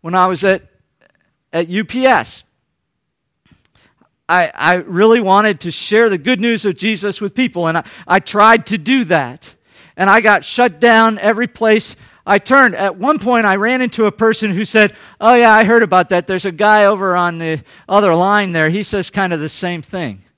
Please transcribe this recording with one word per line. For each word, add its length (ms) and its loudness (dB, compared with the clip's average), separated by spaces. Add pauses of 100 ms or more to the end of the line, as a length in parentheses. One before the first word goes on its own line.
When 120 -10
I 140 2
was 160 -4
at, 200 0 (880)
at 160 -4
U 160 -4
P 200 -4
S, 380 0 (1800)
I, 260 0
I 200 -2
really 460 2
wanted 420 0
to 100 -10
share 380 0
the 80 -4
good 240 -2
news 240 -2
of 100 -2
Jesus 460 -6
with 140 -8
people, 320 -2
and 100 -2
I, 60 -4 (240)
I 120 2
tried 480 2
to 100 -6
do 280 -2
that. 500 -6 (400)
And 140 0
I 100 6
got 240 2
shut 380 -2
down 380 4
every 280 -2
place 480 -2 (300)
I 140 2
turned. 340 2
At 240 -6
one 220 -2
point, 260 0
I 120 0
ran 260 -2
into 240 -2
a 40 -2
person 380 -2
who 160 -4
said, 300 0 (260)
"Oh, 140 4
yeah, 180 6
I 100 6
heard 200 4
about 260 0
that. 160 -2
There's 200 -6
a 60 -4
guy 340 2
over 300 0
on 220 -2
the 260 -6 (240)
other 280 2
line 360 0
there. 160 0
He 140 -2
says 300 -8
kind 200 -4
of 80 -6
the 80 -8
same 360 -10
thing." 400 -12 (140)